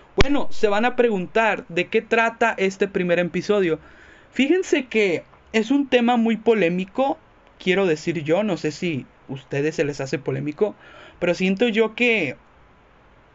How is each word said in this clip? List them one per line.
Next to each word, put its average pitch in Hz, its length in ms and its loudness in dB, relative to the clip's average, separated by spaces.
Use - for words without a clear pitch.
Bueno, 277 280 2
se - 180 2
van 202 160 0
a 247 120 -2
preguntar 214 720 0
de 175 200 -4
qué 220 140 0
trata 226 560 0
este 190 300 -2
primer 175 320 0
episodio. 175 580 0
Fíjense 294 540 0
que 202 380 0
es 220 200 0
un 277 160 2
tema 240 280 4
muy 226 200 2
polémico, 214 840 0
quiero 185 280 0
decir 160 360 -2
yo, 165 220 0
no 196 120 -2
sé 156 140 -4
si 156 340 -6
a - 40 -10
ustedes 143 420 -4
se 165 80 -2
les 143 180 -4
hace 135 160 -6
polémico, 143 600 -4
pero 175 160 0
siento 190 320 0
yo 220 300 0
que 220 400 0